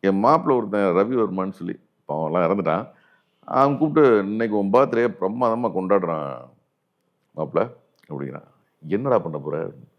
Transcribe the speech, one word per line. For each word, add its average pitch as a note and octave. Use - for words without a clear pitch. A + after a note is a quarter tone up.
என் G2
மாப்பிள்ளை C#3
ஒருத்தன் G2+
ரவிவர்மான்னு G2
சொல்லி, F2+
பாவம்லாம் D#2+
இறந்துட்டான். F2+
அவன் C3+
கூப்பிட்டு, D3
"இன்னைக்கு G#2
உன் G2
பர்த்டே A#2+
பிரமாதமா A2+
கொண்டாடுறான் D#2+
மாப்பிள்ளை" D#2
அப்படிங்கிறான். C#2
"என்னடா A#2
பண்ண E2
போற?" D2